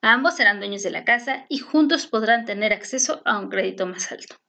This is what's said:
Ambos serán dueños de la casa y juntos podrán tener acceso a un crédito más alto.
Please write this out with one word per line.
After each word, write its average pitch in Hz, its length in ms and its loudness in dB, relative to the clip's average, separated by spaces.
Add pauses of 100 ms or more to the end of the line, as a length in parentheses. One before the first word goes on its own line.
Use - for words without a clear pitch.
Ambos 254 340 4
serán 208 240 4
dueños 202 240 -8
de 180 80 -2
la - 140 -6
casa 240 440 0
y 269 80 -4
juntos 302 480 2
podrán 226 400 0
tener 208 260 0
acceso 254 540 -4
a 220 140 0
un 135 100 -8
crédito 190 380 -2
más - 240 -8
alto. - 240 -16 (140)